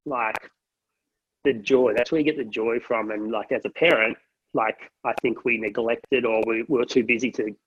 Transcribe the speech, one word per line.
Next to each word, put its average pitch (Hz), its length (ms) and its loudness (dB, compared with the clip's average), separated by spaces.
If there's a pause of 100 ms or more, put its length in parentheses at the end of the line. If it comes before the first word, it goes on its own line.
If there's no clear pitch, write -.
Like, 120 460 -4 (920)
the 135 100 4
joy. 123 420 4
That's 120 160 2
where 160 80 2
you 147 40 0
get 151 120 2
the 135 80 -4
joy 113 360 -2
from. 110 300 -2
And, 107 200 -6
like, 107 220 -4
as 117 120 -2
a 101 60 -6
parent, 117 460 2 (360)
like, 113 380 -4 (140)
I 123 80 0 (100)
think 117 220 -2
we 120 140 0
neglected 117 680 -2
or 110 200 2
we, 113 220 -2
we 131 100 2
were 120 60 2
too 123 200 2
busy 117 260 0
to, 110 140 -4
to 107 100 -6 (120)